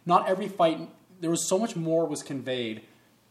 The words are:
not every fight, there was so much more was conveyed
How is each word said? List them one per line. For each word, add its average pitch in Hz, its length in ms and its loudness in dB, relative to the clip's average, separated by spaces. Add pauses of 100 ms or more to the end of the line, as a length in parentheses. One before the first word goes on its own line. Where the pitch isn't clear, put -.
not 190 240 4
every 190 180 0
fight, 165 420 0 (300)
there 165 120 -2
was 170 160 0
so 190 100 2
much 226 180 -2
more 165 300 2
was 147 160 -6
conveyed 120 600 -6 (480)